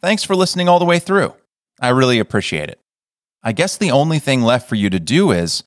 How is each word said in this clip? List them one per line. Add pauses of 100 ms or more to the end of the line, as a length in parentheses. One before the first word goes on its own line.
thanks
for
listening
all
the
way
through. (480)
I
really
appreciate
it. (600)
I
guess
the
only
thing
left
for
you
to
do
is